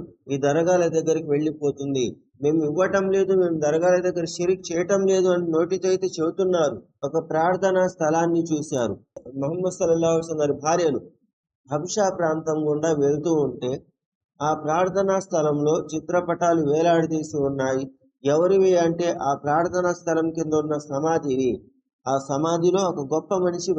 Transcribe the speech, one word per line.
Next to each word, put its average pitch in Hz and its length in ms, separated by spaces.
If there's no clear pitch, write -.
ఈ 139 40
దర్గాల 170 380
దగ్గరికి 160 380
వెళ్ళిపోతుంది. 143 720
మేము 151 260
ఇవ్వటం 190 460
లేదు, 190 260
మేము 170 240
దర్గాల 165 320
దగ్గర 165 280
షిరిక్ 185 340
చేయటం 180 420
లేదు 185 240
అని 175 120
నోటితో 180 340
అయితే 185 180
చెబుతున్నారు. 165 600
ఒక 143 140
ప్రార్థనా 185 540
స్థలాన్ని 165 480
చూశారు. 131 440
ముహమ్మద్ 180 380
సల్లల్లాహు 165 380
అలైహి 160 80
వసల్లం 160 200
గారి 143 200
భార్యలు 160 360
హబ్షా 180 360
ప్రాంతం 160 400
గుండా 151 240
వెళ్తూ 151 300
ఉంటే 123 260
ఆ 147 100
ప్రార్థనా 185 640
స్థలంలో 151 480
చిత్రపటాలు 170 800
వేలాడదీసి 160 680
ఉన్నాయి. 135 360
ఎవరివి 180 480
అంటే 165 220
ఆ 143 60
ప్రార్థనా 175 500
స్థలం 165 340
కింద 156 160
ఉన్న 151 120
సమాధివి. 139 600
ఆ 135 100
సమాధిలో 165 600
ఒక 147 120
గొప్ప 160 180
మనిషి 175 340